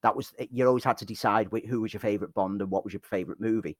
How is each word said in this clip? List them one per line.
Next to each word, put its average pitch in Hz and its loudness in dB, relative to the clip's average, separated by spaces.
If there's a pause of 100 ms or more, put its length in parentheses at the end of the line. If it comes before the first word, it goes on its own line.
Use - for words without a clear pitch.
That 107 4
was, 135 -8 (200)
you 127 4
always 123 4
had 135 2
to 104 -10
decide 110 2
wh-, 113 -2
who 117 -2
was 110 -4
your 101 -8
favourite 104 -2
Bond 98 0
and 95 -4
what 98 0
was 98 -10
your 101 -8
favourite 90 -4
movie, 110 0